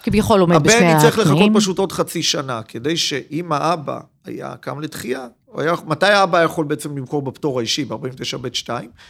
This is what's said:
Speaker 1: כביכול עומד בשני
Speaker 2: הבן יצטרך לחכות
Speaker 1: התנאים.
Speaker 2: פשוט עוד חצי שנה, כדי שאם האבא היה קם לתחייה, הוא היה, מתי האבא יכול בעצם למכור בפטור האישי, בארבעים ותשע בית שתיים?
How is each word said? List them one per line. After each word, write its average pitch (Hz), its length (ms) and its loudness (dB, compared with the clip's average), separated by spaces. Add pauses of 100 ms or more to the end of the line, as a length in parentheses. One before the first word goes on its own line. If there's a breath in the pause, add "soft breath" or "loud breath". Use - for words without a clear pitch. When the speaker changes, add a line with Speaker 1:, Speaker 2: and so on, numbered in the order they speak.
Speaker 1:
כביכול 208 380 2
עומד 165 220 4
בשני 208 140 6
Speaker 2:
הבן 170 200 6
יצטרך 151 200 6
לחכות 185 160 4
Speaker 1:
התנאים. 202 200 4
Speaker 2:
פשוט 202 240 2
עוד 190 140 0
חצי 165 320 -4
שנה, 131 400 -4
כדי 127 340 -4
שאם 156 540 -6
האבא 147 480 -2 (260)
היה 131 360 -12
קם 135 200 -10
לתחייה, 135 460 -10 (180)
הוא - 160 -10
היה, 160 120 0 (120)
מתי 156 200 0
האבא 190 380 4
יכול 160 220 -2
בעצם 147 320 -6
למכור 139 240 -4
בפטור 131 380 -4
האישי, 120 260 -4
בארבעים 110 280 -8
ותשע 131 240 -8
בית 123 180 -8
שתיים? - 340 -8 (200 soft breath)